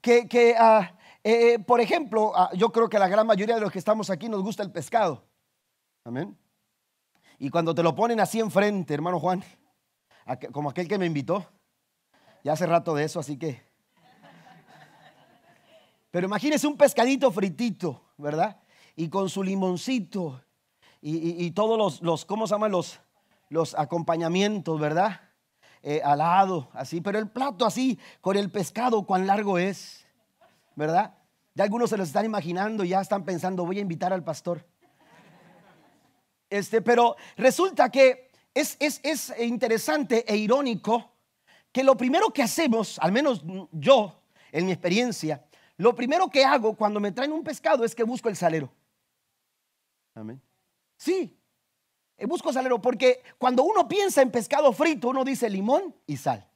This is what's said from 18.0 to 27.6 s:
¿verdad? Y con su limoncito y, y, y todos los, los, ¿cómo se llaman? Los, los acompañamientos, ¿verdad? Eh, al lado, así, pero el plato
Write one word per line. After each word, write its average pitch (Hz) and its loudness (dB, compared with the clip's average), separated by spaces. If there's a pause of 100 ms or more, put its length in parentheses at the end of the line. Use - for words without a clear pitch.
¿verdad? 156 -4 (400)
Y 165 -4
con 190 -2
su 196 -6
limoncito 185 -4 (580)
y, 151 -6
y, 170 -4
y 165 -4
todos 220 0
los, 196 -2
los, 165 -2
¿cómo 214 -4
se 190 0
llaman? 208 0
Los, - -4 (500)
los 160 -2
acompañamientos, 170 -2
¿verdad? 170 0 (640)
Eh, 147 -4
al 143 4
lado, 175 2
así, 135 -8
pero 202 -4
el 220 -6
plato 247 -2